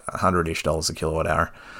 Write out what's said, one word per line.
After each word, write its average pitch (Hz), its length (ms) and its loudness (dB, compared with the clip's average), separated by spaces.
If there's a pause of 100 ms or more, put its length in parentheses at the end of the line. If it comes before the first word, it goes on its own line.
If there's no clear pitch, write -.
a - 100 -8
hundred-ish 87 440 2
dollars 78 260 2
a 80 60 -4
kilowatt 80 320 0
hour. 80 260 2 (280)